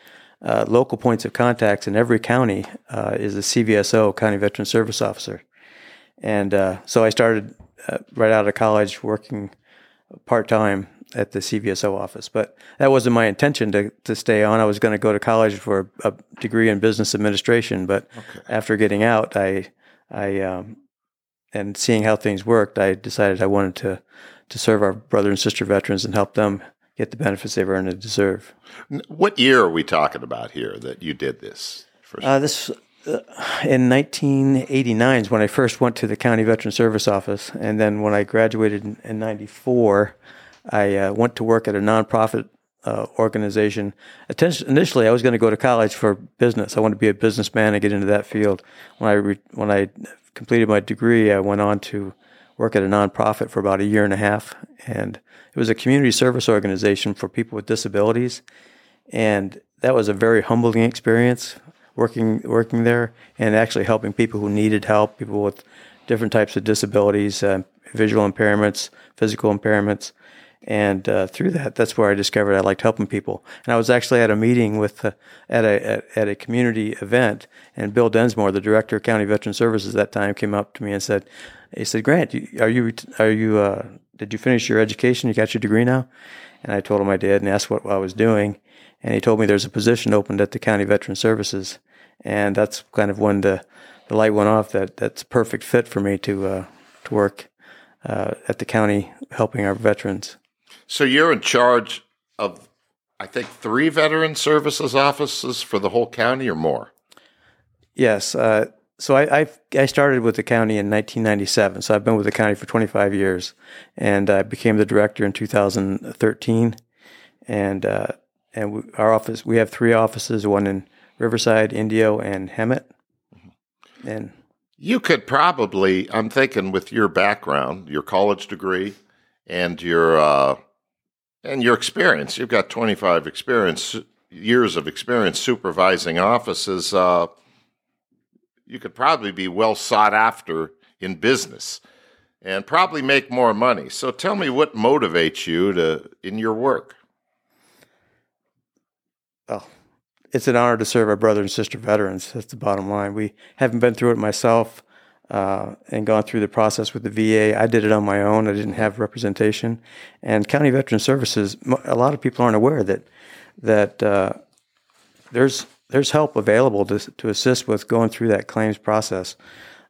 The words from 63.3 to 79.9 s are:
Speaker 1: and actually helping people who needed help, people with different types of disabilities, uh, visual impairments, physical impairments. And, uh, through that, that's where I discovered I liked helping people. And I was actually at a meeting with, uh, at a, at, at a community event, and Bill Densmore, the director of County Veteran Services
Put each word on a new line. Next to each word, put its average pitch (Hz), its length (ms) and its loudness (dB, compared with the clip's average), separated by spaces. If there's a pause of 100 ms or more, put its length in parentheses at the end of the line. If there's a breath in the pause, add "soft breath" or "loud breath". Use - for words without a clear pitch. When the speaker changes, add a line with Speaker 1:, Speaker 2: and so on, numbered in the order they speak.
Speaker 1:
and 107 180 0
actually 110 300 0
helping 110 280 -2
people 113 260 -2
who 104 100 -2
needed 107 360 0
help, 107 340 2
people 104 240 -4
with 101 200 -4 (440 loud breath)
different 113 260 -2
types 107 220 2
of 101 80 -2
disabilities, 104 800 0
uh, 98 180 0 (320)
visual 110 340 2
impairments, 104 640 0 (260 soft breath)
physical 107 400 0
impairments. 104 560 -2 (540 soft breath)
And, 101 440 -2
uh, 98 180 0
through - 240 -2
that, 139 240 -6
that's 113 220 -2
where 107 120 2
I 101 60 2
discovered 101 400 0
I 95 60 2
liked 98 200 0
helping 110 240 0
people. - 380 -8 (220 loud breath)
And 120 80 0
I 117 40 2
was 113 120 0
actually 123 320 4
at 110 100 4
a 104 40 4
meeting 110 440 2
with, - 240 -4
uh, 107 80 -2 (380 loud breath)
at 117 160 2
a, 101 200 2
at, 110 200 -4 (100)
at 107 140 0
a 101 60 -6
community 117 580 -2
event, 107 540 0 (280 soft breath)
and 104 180 -6
Bill 117 160 4
Densmore, 110 420 2
the 98 100 -2
director 107 340 2
of 101 80 -4
County 107 220 0
Veteran 104 280 -2
Services 107 400 -2